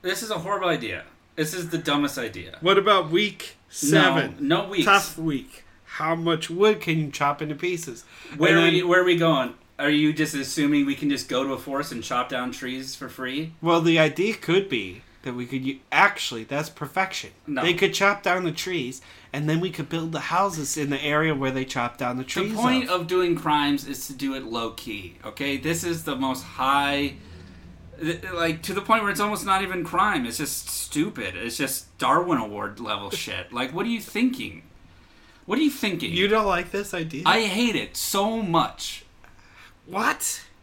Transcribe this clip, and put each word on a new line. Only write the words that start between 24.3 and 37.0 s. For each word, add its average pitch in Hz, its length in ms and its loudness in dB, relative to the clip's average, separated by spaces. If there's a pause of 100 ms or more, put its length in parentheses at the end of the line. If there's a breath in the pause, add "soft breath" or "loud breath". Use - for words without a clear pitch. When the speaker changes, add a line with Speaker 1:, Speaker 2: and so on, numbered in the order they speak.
Speaker 1:
it 135 100 -8
low-key, 110 800 -8
okay? 139 320 -4
This 156 260 -2
is 170 220 -4
the 143 120 -4
most 131 280 -2
high, 143 680 0 (880 loud breath)
th-, 165 220 -4 (100)
like, 165 300 -2
to 185 120 -6
the 202 80 -2
point 220 200 4
where 202 80 0
it's 190 100 -2
almost 208 260 -2
not 190 160 4
even 185 200 -4
crime. 160 440 2
It's 117 120 -6
just - 300 -6
stupid. 127 680 -2
It's 117 200 -6
just - 420 -4
Darwin 156 400 4
Award 104 400 -6
level 104 320 -6
Speaker 2:
<laughs> 98 120 -6
Speaker 1:
shit. 95 300 -8
Like, 131 200 -4
what 196 140 -2
are 233 40 -2
you 226 100 -2
thinking? 214 640 -2 (840 soft breath)
What 185 120 0
are 320 40 4
you 294 80 4
thinking? 170 420 -4
Speaker 2:
You 185 160 2
don't 214 180 4
like 180 240 0
this 202 240 -6
idea? 160 320 -6